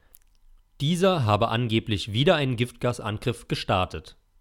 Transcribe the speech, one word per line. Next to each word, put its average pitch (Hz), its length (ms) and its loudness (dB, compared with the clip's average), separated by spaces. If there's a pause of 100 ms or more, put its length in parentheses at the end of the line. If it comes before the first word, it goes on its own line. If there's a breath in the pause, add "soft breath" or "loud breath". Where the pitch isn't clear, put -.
(800 soft breath)
Dieser 170 440 2
habe 107 240 2
angeblich 110 640 -2
wieder 147 220 4
einen 135 220 0
Giftgasangriff 113 920 -4
gestartet. 92 720 -2 (220)